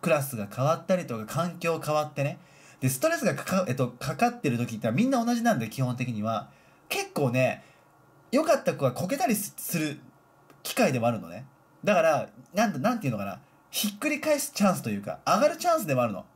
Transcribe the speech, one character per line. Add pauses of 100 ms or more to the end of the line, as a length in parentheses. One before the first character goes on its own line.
ク
ラ
ス
が
変
わ
っ
た
り
と
か、
環
境
変
わ
っ
て
ね。 (420)
で、
ス
ト
レ
ス
が
か
か-、
え
っ
と、
か
か
っ
て
る
時
っ
て
み
ん
な
同
じ
な
ん
で、
基
本
的
に
は。 (380)
結
構
ね、 (680)
良
か
っ
た
子
が
こ
け
た
り
す-、
す
る (640)
機
会
で
も
あ
る
の
ね。 (360)
だ
か
ら、 (240)
な
ん
だ、
な
ん
て
い
う
の
か
な。 (320)
ひ
っ
く
り
返
す
チ
ャ
ン
ス
と
い
う
か、
上
が
る
チ
ャ
ン
ス
で
も
あ
る
の。 (120)